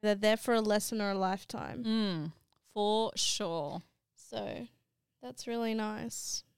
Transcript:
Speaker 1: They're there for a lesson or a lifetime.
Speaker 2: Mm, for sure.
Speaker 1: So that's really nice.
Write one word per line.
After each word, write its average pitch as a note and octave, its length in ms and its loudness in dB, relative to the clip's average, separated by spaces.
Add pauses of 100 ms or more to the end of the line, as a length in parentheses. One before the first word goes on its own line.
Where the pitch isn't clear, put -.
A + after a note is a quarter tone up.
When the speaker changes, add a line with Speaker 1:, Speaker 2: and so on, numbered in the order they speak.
Speaker 1:
They're G#3 140 4
there G#3+ 220 4
for B3 160 2
a A3+ 80 6
lesson G#3+ 400 2
or G3+ 100 0
a G3 60 0
lifetime. F#3+ 640 -2
Speaker 2:
Mm, G3+ 480 2 (420)
for G#3+ 440 2
sure. E3 640 -2 (340)
Speaker 1:
So A3+ 500 -8 (560)
that's B3 240 -12
really A#3 280 -2
nice. A3 720 -4 (140)